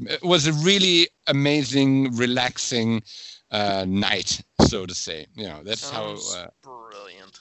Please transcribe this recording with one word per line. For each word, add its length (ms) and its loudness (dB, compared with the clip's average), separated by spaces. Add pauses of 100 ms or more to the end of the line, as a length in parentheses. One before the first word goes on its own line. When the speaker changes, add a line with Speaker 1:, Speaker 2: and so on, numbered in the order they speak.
Speaker 1:
it 160 -6
was 240 4
a 60 2
really 560 4 (180)
amazing, 880 2
relaxing, 880 0 (480)
uh, 360 0
night, 540 0 (260)
so 200 -4
to 80 -8
say. 400 -8
You 140 -10
know, 140 -14
that's 280 -8
how, 240 -8
Speaker 2:
Sounds 200 -8
Speaker 1:
uh, 120 -12 (160)
Speaker 2:
brilliant. 760 -20